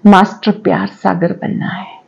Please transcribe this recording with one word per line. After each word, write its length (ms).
मास्टर 480
प्यार 340
सागर 460
बनना 360
है। 400